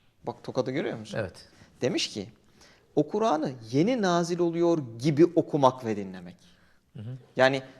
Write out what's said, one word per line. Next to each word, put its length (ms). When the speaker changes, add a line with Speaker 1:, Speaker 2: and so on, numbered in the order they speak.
Speaker 1:
Bak 200
tokadı 260
görüyor 280
musun? 220
Speaker 2:
Evet. 280
Speaker 1:
Demiş 300
ki, 180
o 120
Kur'an'ı 440
yeni 320
nazil 360
oluyor 400
gibi 280
okumak 580
ve 120
dinlemek. 400
Speaker 2:
Hı 60
hı. 80
Speaker 1:
Yani 260